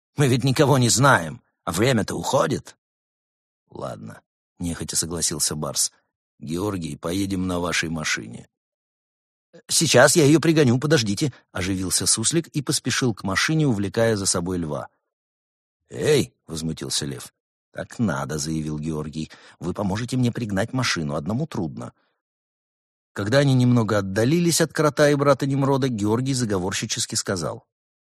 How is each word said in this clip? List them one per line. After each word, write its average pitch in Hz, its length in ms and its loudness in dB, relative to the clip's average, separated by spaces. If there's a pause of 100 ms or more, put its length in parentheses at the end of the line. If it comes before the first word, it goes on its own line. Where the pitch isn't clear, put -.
(160)
Мы 143 120 4
ведь 123 160 2
никого 139 340 4
не 123 120 4
знаем, 110 520 4 (220)
а 85 80 -6
время-то 101 420 0
уходит». 131 600 -2 (960)
«Ладно», - 520 -12 (360)
нехотя 85 380 -6
согласился 80 580 -2
Барс. 73 380 -4 (460)
«Георгий, 85 580 -6
поедем 95 500 -4
на 87 140 -2
вашей 85 280 -2
машине». - 600 -8 (1200)
«Сейчас - 480 4
я 156 100 6
ее 156 120 6
пригоню, 147 400 4
подождите», 127 540 0 (200)
оживился 92 540 -2
Суслик 147 420 0
и 151 120 -6
поспешил 127 540 -2
к - 100 -16
машине, 151 420 0
увлекая 110 500 2
за 98 100 -2
собой 92 320 -2
Льва. 73 300 -6 (1000)
«Эй!» 127 460 0 (120)
возмутился 78 600 -6
Лев. 67 260 -12 (400)
«Так - 260 -14
надо», 73 400 -2
заявил 76 400 -4
Георгий. 76 520 -6 (280)
«Вы 87 140 -6
поможете 107 440 -4
мне 123 140 2
пригнать 107 420 -4
машину, 82 420 -2
одному 104 320 -4
трудно». 104 460 -8 (1200)
Когда 104 240 2
они 143 160 4
немного 123 440 4
отдалились 123 600 2
от 160 140 0
Крота 151 340 4
и 147 60 4
брата 143 320 2
Немрода, 139 420 2
Георгий 120 460 0
заговорщически 104 800 -2
сказал: 101 520 -6 (520)